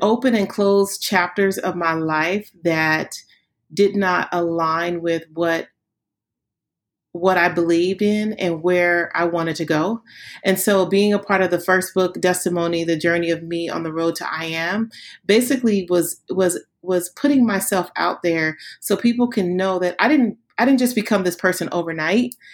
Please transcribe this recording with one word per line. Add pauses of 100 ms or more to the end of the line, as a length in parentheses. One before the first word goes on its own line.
open
and
close
chapters
of
my
life (140)
that (560)
did
not
align
with
what, (1400)
what
I
believed
in
and
where
I
wanted
to
go. (420)
And
so
being
a
part
of
the
first
book,
Testimony,
The
Journey
of
Me
on
the
Road
to
I
Am, (340)
basically
was,
was, (200)
was
putting
myself
out
there (220)
so
people
can
know
that
I
didn't, (220)
I
didn't
just
become
this
person
overnight. (200)